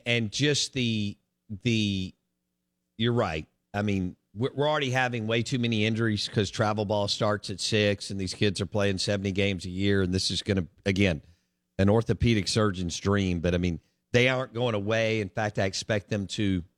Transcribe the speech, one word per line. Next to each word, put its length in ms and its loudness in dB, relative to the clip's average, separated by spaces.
and 280 -2
just 400 0
the, 440 -2
the, 500 0
you're 140 2
right. 340 -2
I 100 -2
mean, 340 -2
we're, 180 -2
we're 160 -2
already 220 0
having 380 -2
way 140 2
too 180 -2
many 260 2
injuries 420 0
'cause 220 0
travel 340 0
ball 220 0
starts 440 -2
at 100 -10
six 500 0
and 100 -6
these 140 -4
kids 260 0
are 60 -2
playing 320 0
seventy 320 -2
games 340 -2
a 60 -8
year. 320 2
And 100 0
this 200 0
is 100 -4
gonna, 240 0
again, 380 2
an 100 6
orthopedic 600 2
surgeon's 500 0
dream. 400 2
But, 160 0
I 40 2
mean, 200 0
they 160 6
aren't 260 -2
going 200 0
away. 460 0
In 80 -4
fact, 320 -4
I 60 2
expect 440 -4
them 180 -2
to 360 0